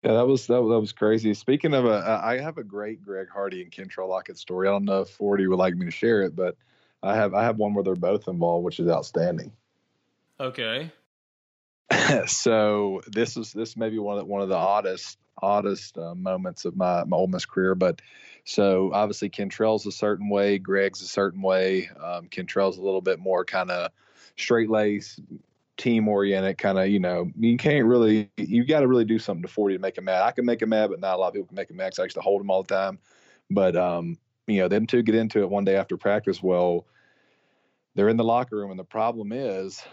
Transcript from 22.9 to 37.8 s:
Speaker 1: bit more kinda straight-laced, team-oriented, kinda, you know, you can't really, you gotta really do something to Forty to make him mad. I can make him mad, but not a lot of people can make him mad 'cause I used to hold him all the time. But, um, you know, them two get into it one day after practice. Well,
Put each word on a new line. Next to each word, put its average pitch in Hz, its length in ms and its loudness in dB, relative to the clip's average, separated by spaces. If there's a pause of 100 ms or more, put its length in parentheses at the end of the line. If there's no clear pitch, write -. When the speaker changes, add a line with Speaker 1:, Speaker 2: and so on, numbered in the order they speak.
Speaker 1:
bit 90 180 0
more 92 260 0
kinda 90 440 -4 (480)
straight-laced, 107 840 0 (560)
team-oriented, 101 800 2
kinda, 95 300 2
you 101 120 4
know, 90 400 -2
you 117 180 4
can't 147 280 2
really, 110 520 4
you 117 280 0
gotta 147 220 4
really 123 180 6
do 110 140 0
something 90 240 -6
to 90 40 -10
Forty 101 280 -2
to 92 60 -8
make 95 160 -6
him 95 80 -12
mad. 92 180 2
I 117 80 2
can 123 140 -2
make 117 160 0
him 110 80 -2
mad, 107 200 2
but 90 100 -6
not 95 160 -2
a 92 40 -2
lot 98 100 2
of 98 40 -10
people 95 140 -6
can 90 80 -18
make 95 140 -8
him 87 80 -18
mad 92 140 -6
'cause - 80 -12
I 92 40 0
used 90 120 -8
to 85 60 -8
hold 101 200 2
him 98 100 -2
all 95 120 2
the 95 120 -4
time. 98 240 -2 (500)
But, 95 260 4
um, 87 420 -2 (300)
you 104 120 2
know, 92 80 4
them 107 200 2
two 120 160 4
get 110 120 4
into 113 240 2
it 95 100 2
one 101 160 0
day 98 100 4
after 95 220 -2
practice. 101 460 0
Well, 87 420 2 (1120)